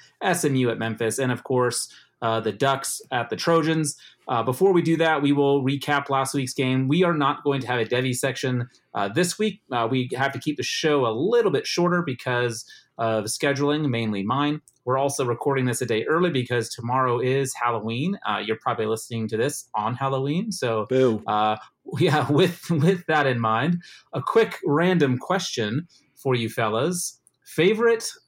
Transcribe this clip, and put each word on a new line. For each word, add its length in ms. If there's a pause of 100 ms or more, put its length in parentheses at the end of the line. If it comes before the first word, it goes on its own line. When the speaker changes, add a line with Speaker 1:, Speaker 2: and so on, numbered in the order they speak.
(220)
Speaker 1:
S 220
M 100
U 160
at 80
Memphis, 400
and, 140
of 120
course, 480 (300)
uh, 160
the 140
Ducks 580
at 200
the 60
Trojans. 600 (320)
Uh, 160
before 280
we 80
do 180
that, 240
we 100
will 320
recap 440
last 260
week's 200
game. 320
We 160
are 120
not 280
going 200
to 40
have 140
a 40
Devy 300
section, 540 (260)
uh, 140
this 300
week. 220 (120)
Uh, 180
we 260
have 160
to 60
keep 180
the 60
show 420
a 80
little 380
bit 160
shorter 360
because 640 (320)
of 280
scheduling, 640
mainly 340
mine. 380 (240)
We're 140
also 260
recording 400
this 160
a 60
day 180
early 260
because 380
tomorrow 520
is 340
Halloween. 720
Uh, 180
you're 160
probably 260
listening 420
to 80
this 380
on 200
Halloween. 580
So, 360
Speaker 2:
Boo. 380
Speaker 1:
uh, 300 (200)
<laughs> 220
yeah, 320
with, 400
with 360
that 200
in 140
mind, 420 (300)
a 80
quick 440
random 540
question 680 (280)
for 200
you 140
fellas. 720 (240)
Favorite 640 (180)